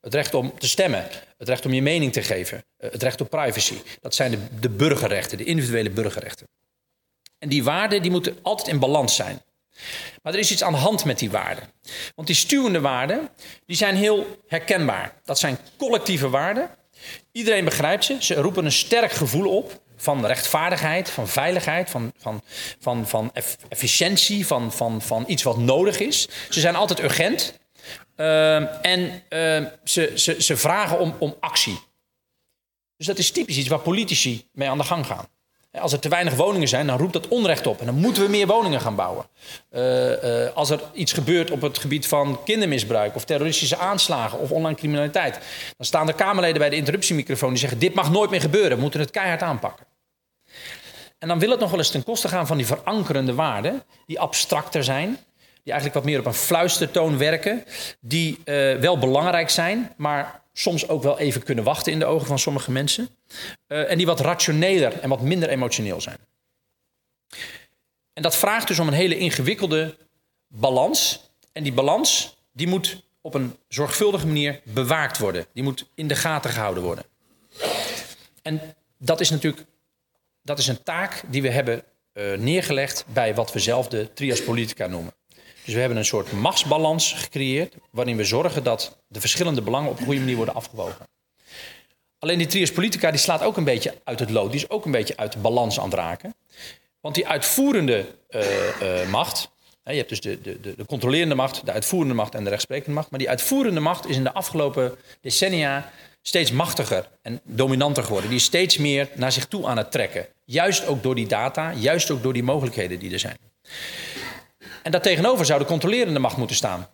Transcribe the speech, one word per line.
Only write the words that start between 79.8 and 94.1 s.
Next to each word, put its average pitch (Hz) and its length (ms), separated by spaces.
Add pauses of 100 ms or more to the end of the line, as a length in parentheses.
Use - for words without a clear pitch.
dat 147 180
is - 80
een 123 160
taak 175 440
die 135 140
we 135 80
hebben, 120 340 (300)
eh, 101 200
neergelegd 135 720
bij 113 280
wat 113 180
we 110 60
zelf 120 280
de 107 260
trias 131 300
politica 113 440
noemen. 85 260 (500)
Dus 113 140
we 123 60
hebben 120 160
een 107 60
soort 104 260
machtsbalans 156 800
gecreëerd, 135 640 (160)
waarin 123 260
we 107 60
zorgen 139 400
dat - 340 (100)
de 110 120
verschillende 147 420
belangen 131 280
op 123 100
een 123 60
goede 139 140
manier 127 160
worden 113 200
afgewogen. 92 520 (1120)
Alleen 170 180
die 165 100
trias 185 240
politica, 180 400
die 143 80
slaat 160 240
ook 220 140
een 165 60
beetje 120 300 (100)
uit 123 160